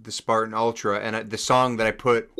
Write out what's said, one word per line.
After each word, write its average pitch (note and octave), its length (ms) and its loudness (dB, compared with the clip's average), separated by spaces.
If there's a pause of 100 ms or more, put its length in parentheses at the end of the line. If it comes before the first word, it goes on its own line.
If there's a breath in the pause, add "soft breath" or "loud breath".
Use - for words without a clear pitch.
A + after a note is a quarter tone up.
the A2+ 100 -16
Spartan A2 440 -2
Ultra, A2 440 0
and A2 160 -4
I, A2 80 -6
the G#2+ 140 -8
song B2+ 400 2
that A2 80 2
I G#2+ 60 2
put A#2 480 0